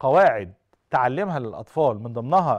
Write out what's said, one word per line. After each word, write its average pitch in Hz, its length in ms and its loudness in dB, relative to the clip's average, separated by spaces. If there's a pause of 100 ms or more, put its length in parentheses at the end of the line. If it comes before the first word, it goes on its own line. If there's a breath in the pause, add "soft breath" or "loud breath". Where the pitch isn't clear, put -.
قواعد 135 520 2 (380)
تعلمها 151 480 -2
للاطفال، 113 640 -4
من 120 100 -10
ضمنها 135 460 0